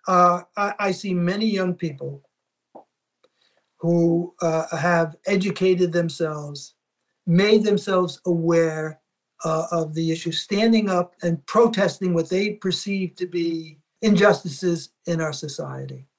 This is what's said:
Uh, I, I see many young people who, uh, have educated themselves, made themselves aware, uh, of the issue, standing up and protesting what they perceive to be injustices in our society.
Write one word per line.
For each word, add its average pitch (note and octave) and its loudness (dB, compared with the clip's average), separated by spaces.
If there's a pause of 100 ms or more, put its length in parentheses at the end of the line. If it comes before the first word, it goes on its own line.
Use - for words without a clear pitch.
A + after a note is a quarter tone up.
Uh, F3 4 (140)
I, G3+ -2
I G3+ -2
see F#3 -6
many F#3 0
young F#3 0
people C#3+ -8 (1600)
who, E3+ 2
uh, D#3+ -2
have E3 0 (100)
educated F#3 0
themselves, D3+ -4 (520)
made G#3 6
themselves F#3+ 0
aware, E3 0 (440)
uh, D#3+ -2
of D#3 -2
the D#3+ -2
issue, E3 -6
standing G#3+ 0
up F3 -2
and E3+ -2
protesting G3 2
what E3 0
they G3+ -2
perceive F#3+ -4
to F3+ -6
be E3 -6 (220)
injustices F3+ 2 (160)
in E3 -2
our D#3 -4
society. C3+ -10 (120)